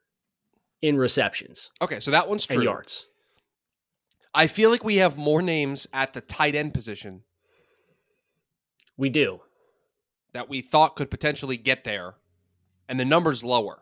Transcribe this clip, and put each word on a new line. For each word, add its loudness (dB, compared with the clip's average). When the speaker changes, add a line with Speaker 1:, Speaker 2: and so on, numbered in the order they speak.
Speaker 1:
in 2
receptions -2
Speaker 2:
Okay, -4
so -6
that 4
one's -4
Speaker 1:
and -2
Speaker 2:
true. 2
Speaker 1:
yards. -6
Speaker 2:
I 6
feel 4
like 2
we 0
have 4
more 2
names -2
at -4
the -12
tight -2
end -2
position -10
Speaker 1:
We 0
do. 0
Speaker 2:
that -10
we -4
thought 2
could -4
potentially -4
get -2
there, -8
and -4
the 0
number's 2
lower. 0